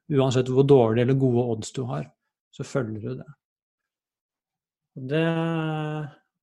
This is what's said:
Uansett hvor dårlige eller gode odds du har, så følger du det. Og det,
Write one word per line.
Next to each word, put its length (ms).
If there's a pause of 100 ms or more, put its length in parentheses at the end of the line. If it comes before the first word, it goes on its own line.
(180)
Uansett 320
hvor 160
dårlige 400
eller 160
gode 320
odds 240
du 60 (100)
har, 160 (400)
så 160
følger 400
du 160
det. 80 (1600)
Og 160
det, 140 (1200)